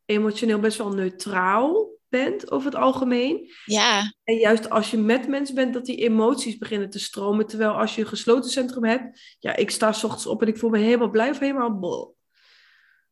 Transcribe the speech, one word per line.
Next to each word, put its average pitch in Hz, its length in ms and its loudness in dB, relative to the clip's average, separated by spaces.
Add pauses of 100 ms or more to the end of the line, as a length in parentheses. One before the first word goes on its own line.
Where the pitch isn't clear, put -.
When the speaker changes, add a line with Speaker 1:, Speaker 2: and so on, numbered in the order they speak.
Speaker 1:
emotioneel 214 560 0
best 214 180 0
wel 202 140 -4
neutraal 196 1040 0 (140)
bent 311 420 -2
over 269 200 0
het - 100 -4
algemeen. 262 680 2 (140)
Speaker 2:
Ja. 208 500 2 (100)
Speaker 1:
En 226 120 2
juist 220 340 4
als 214 200 0
je 226 80 0
met 233 300 2
mensen 277 260 -4
bent, 254 200 0
dat 254 100 -6
die 254 120 -6
emoties 226 640 0
beginnen 202 320 -6
te 202 80 -12
stromen. 208 480 -2
Terwijl 214 320 -2
als 214 160 -2
je 220 60 -4
een 214 60 -2
gesloten 247 440 0
centrum 254 340 -2
hebt, - 540 -4
ja, - 180 -4
ik 202 140 0
sta 220 220 2
's - 120 -4
ochtends - 220 -6
op 214 160 -2
en 220 60 2
ik 220 100 -2
voel 226 120 0
me 220 80 2
helemaal 226 320 2
blij 220 200 2
of 285 80 -4
helemaal 262 400 -2
bol. - 380 -8 (960)